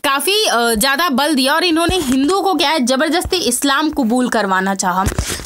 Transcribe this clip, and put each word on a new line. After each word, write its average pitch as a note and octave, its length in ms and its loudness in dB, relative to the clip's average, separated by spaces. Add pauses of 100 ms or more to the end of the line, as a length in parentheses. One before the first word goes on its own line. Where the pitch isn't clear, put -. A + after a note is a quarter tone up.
काफ़ी, F4 420 0
अ, A#3 280 2
ज़्यादा C4+ 360 0
बल C#4+ 260 0
दिया C4+ 200 2
और E4 80 0
इन्होंने E4+ 320 2
हिंदू C#4+ 460 0
को F#4+ 120 0
क्या C#4+ 160 0
है, D4+ 160 0
ज़बरदस्ती D#4 520 0
इस्लाम C#4+ 520 0
कबूल B3 400 0
करवाना G3 460 0
चाहा। F#3+ 300 -2 (400)